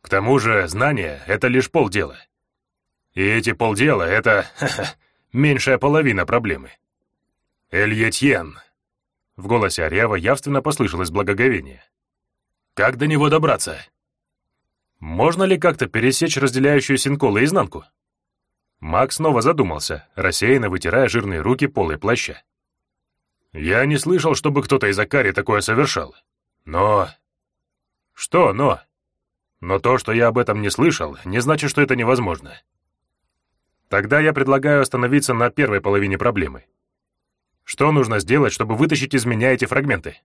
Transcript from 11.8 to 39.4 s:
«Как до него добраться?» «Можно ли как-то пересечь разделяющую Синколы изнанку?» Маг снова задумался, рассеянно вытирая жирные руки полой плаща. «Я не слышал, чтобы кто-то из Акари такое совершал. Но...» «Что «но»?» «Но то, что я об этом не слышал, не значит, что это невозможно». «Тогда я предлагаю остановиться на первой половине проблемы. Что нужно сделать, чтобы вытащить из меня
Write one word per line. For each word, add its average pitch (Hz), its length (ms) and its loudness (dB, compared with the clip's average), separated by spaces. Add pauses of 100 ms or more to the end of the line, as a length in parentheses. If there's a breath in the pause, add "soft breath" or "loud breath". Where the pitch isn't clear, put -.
«Как 123 240 0
до 143 100 -2
него 151 220 2
добраться?» 143 500 0 (1200)
«Можно 117 440 0
ли 190 160 2
как-то 151 300 0
пересечь 131 500 0
разделяющую 135 580 2
Синколы 135 480 0
изнанку?» 151 400 -2 (960)
Маг 90 320 0
снова 151 300 0
задумался, 113 720 -2
рассеянно 101 560 0
вытирая 92 360 0
жирные 101 360 -2
руки 131 240 0
полой 82 320 -2
плаща. - 440 -4 (1080)
«Я 87 320 0
не 147 140 0
слышал, 160 360 0
чтобы 143 280 -2
кто-то 135 240 0
из 101 120 0
Акари 110 340 0
такое 104 280 0
совершал. 110 540 -2 (500)
Но...» 92 440 0 (1040)
«Что 156 400 0
«но»?» 117 260 0 (800)
«Но 92 180 -2
то, 123 200 2
что 113 140 -4
я 120 160 4
об 117 100 0
этом 107 240 -2
не 101 80 -2
слышал, 113 560 -2
не 98 140 -2
значит, 147 300 -2
что 147 120 2
это 139 120 2
невозможно». 117 640 -2 (1300)
«Тогда 104 320 2
я 156 120 2
предлагаю 139 480 2
остановиться 127 540 0
на 117 160 2
первой 107 320 0
половине 101 340 0
проблемы. 82 480 -4 (1000)
Что 147 280 0
нужно 117 280 2
сделать, 120 320 2
чтобы 110 240 -4
вытащить 139 360 0
из 120 140 0
меня 120 260 2